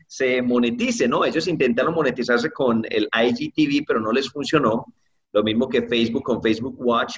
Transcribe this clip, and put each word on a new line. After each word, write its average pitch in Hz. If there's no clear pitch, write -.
se 127
monetice", 120
¿no? 156
Ellos 151
intentaron 139
monetizarse 123
con 117
el 107
I 117
G 151
T 151
V, 143
pero 131
no 110
les 135
funcionó. 131
Lo 104
mismo 110
que 123
Facebook 117
con 117
Facebook 113
Watch, 120